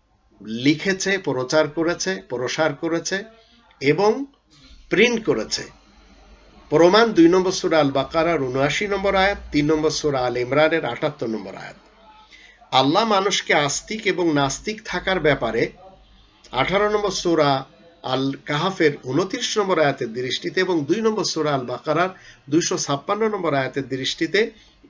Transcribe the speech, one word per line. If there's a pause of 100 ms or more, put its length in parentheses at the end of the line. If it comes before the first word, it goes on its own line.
(420)
লিখেছে,
প্রচার
করেছে,
প্রসার
করেছে (580)
এবং (640)
প্রিন্ট
করেছে। (1080)
প্রমাণ
দুই
নম্বর
সূরা
আল
বাকারার
ঊনআশি
নম্বর
আয়াত, (140)
তিন
নম্বর
সূরা
আল
ইমরানের
আটাত্তর
নম্বর
আয়াত। (960)
আল্লাহ
মানুষকে
আস্তিক
এবং
নাস্তিক
থাকার
ব্যাপারে (800)
আঠারো
নম্বর
সূরা (380)
আল (120)
কাহাফের (120)
ঊনত্রিশ
নম্বর
আয়াতের
দৃষ্টিতে
এবং
দুই
নম্বর
সূরা
আল
বাকারার (400)
দুইশো
ছাপ্পান্ন
নম্বর
আয়াতের
দৃষ্টিতে (380)